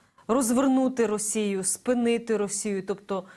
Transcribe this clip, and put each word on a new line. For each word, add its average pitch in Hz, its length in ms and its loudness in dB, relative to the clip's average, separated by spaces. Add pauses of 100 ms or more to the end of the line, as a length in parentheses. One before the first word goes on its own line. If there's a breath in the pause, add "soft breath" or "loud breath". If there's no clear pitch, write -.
(280 soft breath)
розвернути 254 800 2
Росію, 208 580 -2
спинити 233 720 0
Росію. 196 500 -4
Тобто… 190 360 -4 (140 loud breath)